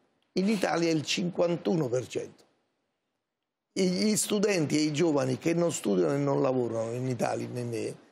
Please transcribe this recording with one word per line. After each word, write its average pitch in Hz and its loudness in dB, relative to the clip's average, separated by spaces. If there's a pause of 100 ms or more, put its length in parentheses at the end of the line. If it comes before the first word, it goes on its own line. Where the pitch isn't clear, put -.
(340)
in 190 0
Italia 170 0
il 156 0
cinquantuno 175 0
per 120 -2
cento. - -10 (1300)
E 190 0
gli 196 2
studenti 190 2
e 151 4
i 156 2
giovani 139 2
che 165 0
non 170 2
studiano 180 0
e 139 0
non 143 0
lavorano 117 0
in 127 -4
Italia, 117 -2
né 123 -6
me, 113 -6 (160)